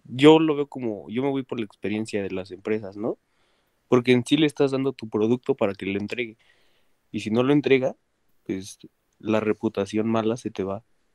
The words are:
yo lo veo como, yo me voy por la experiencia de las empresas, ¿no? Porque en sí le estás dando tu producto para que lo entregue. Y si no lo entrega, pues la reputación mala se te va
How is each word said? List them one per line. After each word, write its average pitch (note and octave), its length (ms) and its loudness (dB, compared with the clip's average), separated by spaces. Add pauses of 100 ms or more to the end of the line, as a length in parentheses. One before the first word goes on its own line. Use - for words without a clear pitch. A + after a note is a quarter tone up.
yo D3 360 8
lo D#3 160 0
veo C#3+ 120 -4
como, G#2+ 420 -8
yo A#2 140 -4
me C#3+ 60 0
voy C3+ 120 -4
por B2+ 180 -8
la A2 60 -6
experiencia G#2+ 560 -6
de F#2+ 80 -4
las F#2 220 -8
empresas, G2+ 440 -6
¿no? G#2 220 -6 (720)
Porque B2+ 240 4
en B2 120 4
sí C#3+ 140 0
le D#3 80 4
estás C#3+ 240 0
dando C3+ 240 -2
tu A2+ 160 -14
producto A#2 460 0
para G2+ 180 0
que F#2+ 140 -8
lo G2 120 -2
entregue. A2 380 -8 (760)
Y A2 100 -8
si G#2+ 100 -6
no A#2 100 2
lo C3 120 2
entrega, C3 420 2 (500)
pues F#2+ 320 -8 (400)
la A2 220 0
reputación G#2+ 680 -2
mala A2+ 300 0
se G#2 140 -10
te - 120 -6
va G2 200 -8 (320)